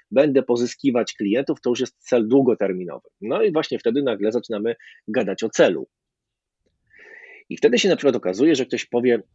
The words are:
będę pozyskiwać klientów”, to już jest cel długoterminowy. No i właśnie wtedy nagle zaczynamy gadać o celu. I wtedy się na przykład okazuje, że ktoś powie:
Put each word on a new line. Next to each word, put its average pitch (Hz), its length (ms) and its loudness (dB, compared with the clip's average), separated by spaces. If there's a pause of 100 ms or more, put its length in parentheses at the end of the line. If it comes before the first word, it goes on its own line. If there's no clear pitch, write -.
(100)
będę 135 320 2
pozyskiwać 120 720 -2
klientów”, 117 480 -2
to 123 100 -2
już 117 100 -2
jest - 180 -6
cel 120 300 0
długoterminowy. 98 800 0 (120)
No 135 220 -2
i 202 100 2
właśnie 147 260 -2
wtedy 127 240 -2
nagle 110 300 -2
zaczynamy 113 440 -4 (320)
gadać 107 340 -4
o 110 60 -4
celu. 95 400 2 (1600)
I - 80 -10
wtedy 233 220 2
się 202 100 2
na 165 80 2
przykład 131 200 0
okazuje, 123 400 2
że 127 100 -2
ktoś - 180 -8
powie: 120 380 0 (120)